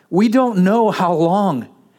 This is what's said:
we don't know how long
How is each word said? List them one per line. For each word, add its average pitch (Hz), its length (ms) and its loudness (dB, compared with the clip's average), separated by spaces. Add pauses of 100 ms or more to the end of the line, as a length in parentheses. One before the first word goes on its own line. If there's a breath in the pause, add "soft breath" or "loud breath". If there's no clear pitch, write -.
we 202 180 2
don't 240 300 0
know 208 340 2
how 175 220 -2
long 165 540 -2 (320 soft breath)